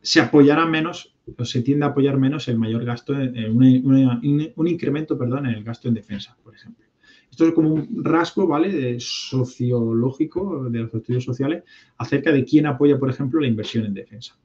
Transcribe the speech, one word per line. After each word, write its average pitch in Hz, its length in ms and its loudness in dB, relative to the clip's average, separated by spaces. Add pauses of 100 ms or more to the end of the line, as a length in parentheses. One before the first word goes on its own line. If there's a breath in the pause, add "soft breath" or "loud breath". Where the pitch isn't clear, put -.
Se - 200 2
apoyará 147 460 6
menos, 160 480 -4 (220)
o 123 80 -6
se 123 180 -4
tiende 143 220 0
a 143 40 0
apoyar 135 300 0
menos 135 300 0
el 117 100 -2
mayor 113 260 -2
gasto 120 300 -6
en, 127 220 -4
en 110 200 -2
una, 131 640 6
una, 147 340 0
un 165 120 0
incremento, 156 500 -2
perdón, 131 280 -4
en 117 80 -2
el 104 100 -12
gasto 117 240 -10
en 117 60 2
defensa, 101 480 -12
por - 120 -20
ejemplo. - 300 -20 (460 soft breath)
Esto 165 160 2
es 165 60 4
como 156 200 2
un 143 320 -4
rasgo, 170 420 0
¿vale? 160 240 0
De 127 300 -4
sociológico, 127 1700 -4
de 117 120 -4
los 113 140 -8
estudios 123 300 -4
sociales, 135 380 -4 (360 soft breath)
acerca 143 320 -2
de 135 140 2
quién 151 220 2
apoya, 143 320 2
por 135 120 -2
ejemplo, 139 300 -2
la 143 60 0
inversión 110 400 -2
en 101 80 -6
defensa. - 500 -18